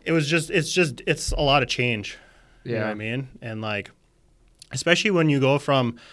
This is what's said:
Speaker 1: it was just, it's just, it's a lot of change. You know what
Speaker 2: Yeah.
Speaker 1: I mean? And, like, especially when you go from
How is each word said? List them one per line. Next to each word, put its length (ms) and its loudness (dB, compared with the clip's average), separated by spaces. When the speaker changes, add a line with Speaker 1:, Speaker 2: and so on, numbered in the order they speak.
Speaker 1:
it 80 -4
was 160 2
just, 220 -2
it's 220 -2
just, 340 0
it's 260 -4
a 80 -2
lot 220 4
of 60 -2
change. 500 -4
You 80 -6
know 80 -2
what 60 -2
Speaker 2:
Yeah. 40 -4
Speaker 1:
I 40 -6
mean? 340 -6
And, 200 -10
like, 320 -6
especially 400 2
when 180 4
you 100 4
go 180 4
from 380 2